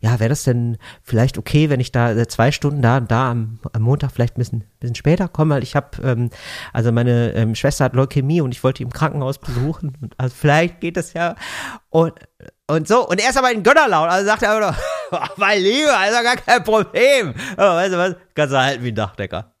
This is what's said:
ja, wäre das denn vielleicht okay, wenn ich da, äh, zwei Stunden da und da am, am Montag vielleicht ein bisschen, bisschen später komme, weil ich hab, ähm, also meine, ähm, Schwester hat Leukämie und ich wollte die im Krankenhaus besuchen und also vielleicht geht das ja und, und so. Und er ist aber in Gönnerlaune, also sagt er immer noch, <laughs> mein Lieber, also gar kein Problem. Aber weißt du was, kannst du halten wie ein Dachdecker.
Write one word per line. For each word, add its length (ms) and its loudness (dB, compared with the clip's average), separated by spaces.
ja, 180 0
wäre 80 0
das 160 -2
denn 320 0
vielleicht 360 0
okay, 320 2
wenn 100 0
ich 140 -4
da, 180 2
äh, 160 0
zwei 240 2
Stunden 300 -2
da 160 4
und 120 -2
da 220 0
am, 280 -6
am 120 -2
Montag 280 0
vielleicht 240 -2
ein 60 -8
bisschen, 220 -4
bisschen 140 -6
später 340 2
komme, 260 0
weil 80 -2
ich 140 -4
hab, 260 -6
ähm, 260 0
also 180 0
meine, 440 2
ähm, 200 0
Schwester 300 0
hat 80 -2
Leukämie 480 0
und 100 -2
ich 140 -12
wollte 140 0
die 40 -8
im 80 -8
Krankenhaus 460 -4
besuchen 640 -6
und 180 -12
also 180 -4
vielleicht 440 2
geht 160 -6
das 160 -8
ja 220 -4
und, 220 2
und 220 0
so. 180 4
Und 140 0
er 80 2
ist 80 0
aber 160 2
in 100 -4
Gönnerlaune, 480 4
also 140 2
sagt 180 0
er 140 2
immer 140 0
noch, 60 -4
<laughs> 260 -6
mein 240 2
Lieber, 360 2
also 240 2
gar 140 0
kein 300 2
Problem. 680 2
Aber 200 4
weißt 180 0
du 40 -2
was, 180 -2
kannst 180 0
du 60 2
halten 240 0
wie 80 -4
ein 40 -6
Dachdecker. 640 -6